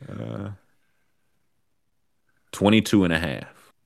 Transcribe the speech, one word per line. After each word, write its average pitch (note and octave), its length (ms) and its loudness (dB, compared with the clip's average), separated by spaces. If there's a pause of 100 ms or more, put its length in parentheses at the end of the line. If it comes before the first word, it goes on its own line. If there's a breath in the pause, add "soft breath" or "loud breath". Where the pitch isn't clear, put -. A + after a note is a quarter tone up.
dollars. - 140 -12
Uh, G2+ 300 -10 (2000)
twenty-two G#2 520 4
and E2+ 100 2
a D#2+ 60 0
half. - 520 -8 (140)